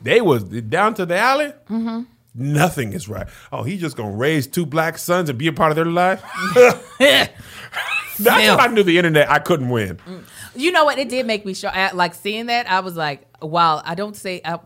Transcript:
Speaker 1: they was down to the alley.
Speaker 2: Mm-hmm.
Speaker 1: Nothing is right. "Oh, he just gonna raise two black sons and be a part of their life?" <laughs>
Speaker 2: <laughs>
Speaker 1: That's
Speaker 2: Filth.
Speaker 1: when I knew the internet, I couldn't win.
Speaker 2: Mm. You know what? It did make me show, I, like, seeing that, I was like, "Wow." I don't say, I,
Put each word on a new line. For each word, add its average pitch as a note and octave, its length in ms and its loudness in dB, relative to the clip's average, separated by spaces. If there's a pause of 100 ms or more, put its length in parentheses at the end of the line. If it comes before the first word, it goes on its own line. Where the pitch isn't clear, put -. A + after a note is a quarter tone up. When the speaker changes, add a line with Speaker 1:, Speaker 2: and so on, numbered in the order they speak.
Speaker 1:
they E3+ 180 4
was C3+ 220 2
down A#2 520 -2
to F#3 120 -4
the F3 100 -2
alley. C#4 360 0 (180)
Speaker 2:
Mm-hmm. A3+ 300 -4 (340)
Speaker 1:
Nothing C#3+ 580 0
is F#2+ 160 -10
right. G2 160 -10 (260)
"Oh, B2+ 120 -6
he F3+ 160 -6
just D#3 180 -6
gonna G#2 180 -8
raise C#3 300 0
two F3 220 -4
black D#3+ 320 -4
sons F3 280 -2
and B2+ 120 -6
be D#3 80 -2
a D#3 60 0
part D#3+ 180 2
of D3 40 -2
their E3 100 2
life?" F3+ 360 0 (320)
<laughs> - 460 4
Speaker 2:
<laughs> - 0 - (1200)
Speaker 1:
That's G#3+ 260 4
Speaker 2:
Filth. G#3 140 6
Speaker 1:
when A#3+ 100 4
I A#3 40 -2
knew G#3+ 100 4
the F3 140 4
internet, D#3 340 4
I D3 80 4
couldn't D3 300 0
win. G#2 260 -2 (100)
Speaker 2:
Mm. F3+ 180 -16 (320)
You D4 180 0
know D#4+ 100 4
what? C#4+ 160 0
It C4+ 80 -4
did B3 180 -2
make G#3+ 200 -4
me F#3+ 80 -6
show, F#3+ 160 -8
I, F#3+ 240 0
like, F3 200 0
seeing A3 340 -8
that, A#3+ 220 -2
I F#3 120 0
was F3+ 160 -10
like, D3+ 280 -6 (160)
"Wow." D#3+ 440 0
I E3 100 -6
don't G#3 200 -8
say, F3+ 280 -8
I, E3+ 220 -6